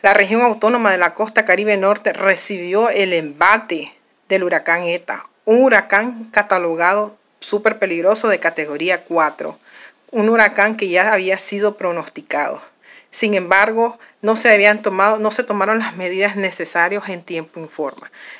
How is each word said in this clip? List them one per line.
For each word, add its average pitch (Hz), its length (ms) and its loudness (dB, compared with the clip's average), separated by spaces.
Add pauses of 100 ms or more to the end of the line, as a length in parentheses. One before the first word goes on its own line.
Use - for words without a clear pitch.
la 196 100 4
región 208 300 4
autónoma 226 500 2
de 185 60 2
la 175 160 2
costa 220 320 -2
Caribe 202 320 2
Norte 202 360 0
recibió 190 760 -2
el 190 240 0
embate 160 800 0 (340)
del 185 160 0
huracán 170 420 -2
Eta, 170 420 -8 (180)
un 226 160 6
huracán 226 720 2
catalogado 190 840 0 (260)
súper 214 360 -2
peligroso 190 500 0
de 196 120 2
categoría 160 640 -4
cuatro, 156 560 -2 (500)
un 220 200 0
huracán 220 480 2
que 202 120 -4
ya 190 240 2
había 190 240 0
sido 208 400 -4
pronosticado. 160 840 -6 (520)
Sin 208 240 -2
embargo, 214 640 0 (240)
no 220 120 2
se 220 160 2
habían 208 300 6
tomado, 208 380 0
no 214 100 -2
se 240 140 -4
tomaron 214 340 0
las 226 180 -6
medidas 185 400 -4
necesarias 185 720 -4
en 180 120 -10
tiempo 165 380 -12
y 156 80 -14
forma. - 440 -10 (280)